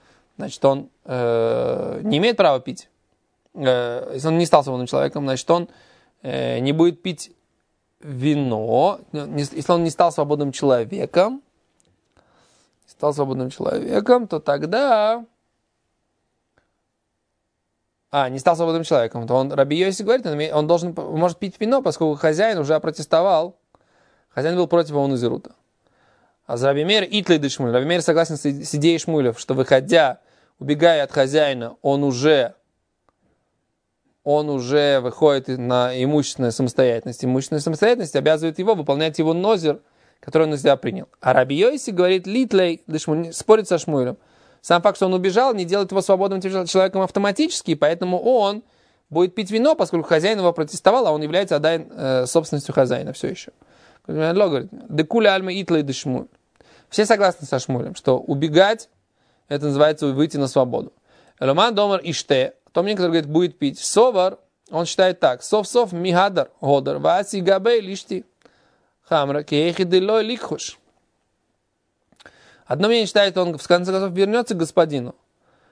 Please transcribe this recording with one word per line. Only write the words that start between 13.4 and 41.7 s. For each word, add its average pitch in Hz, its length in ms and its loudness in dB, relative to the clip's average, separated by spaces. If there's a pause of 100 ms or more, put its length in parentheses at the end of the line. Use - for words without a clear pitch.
человеком, - 800 0
то 160 100 -4
тогда, 214 840 0 (3000)
а, 139 160 0
не 131 100 -8
стал 170 160 2
свободным 165 300 -2
человеком, 120 420 0
то 123 80 -2
он, 131 180 0
Раби 143 260 0
Йоси 190 260 -2
говорит, 233 220 0
он 156 80 -4
име-, 151 200 -4
он 151 140 0
должен, 170 280 0
может 165 440 -4
пить 196 180 -10
вино, 254 240 0
поскольку 156 320 0
хозяин 165 440 0
уже 151 180 0
опротестовал. 160 800 0 (720)
Хозяин 160 260 -2
был 175 120 2
против 165 220 2
его 143 160 0
назирута. 120 460 -4 (920)
А 135 100 -6
за 131 120 0
Раби 143 160 0
Мейр 202 200 2
Итли 185 320 0
де 143 120 0
Шмуль. 123 240 -4
Раби 131 140 2
Мейр 170 160 0
согласен 160 340 0
с, - 80 -10
с 143 300 -6
идеей 160 240 2
Шмуля, 139 360 0
что - 200 -6
выходя, 131 640 2 (380)
убегая 147 440 2
от 135 100 -6
хозяина, 135 720 0
он 143 220 0
уже, 131 500 2 (1700)
он 151 240 0
уже 139 520 2
выходит 135 480 2
на 123 440 0 (100)
имущественную 139 500 0
самостоятельность. 123 720 0
Имущественная 131 360 -2
самостоятельность 180 560 0
обязывает 156 420 0
его 208 160 2
выполнять 151 440 -2
его 165 160 2
нозер, 175 460 0 (400)
который 156 240 2
он 156 60 -2
на 147 80 -4
себя 139 180 4
принял. 110 320 -8 (120)
А 127 120 0
Раби 131 240 2
Йоси 247 340 0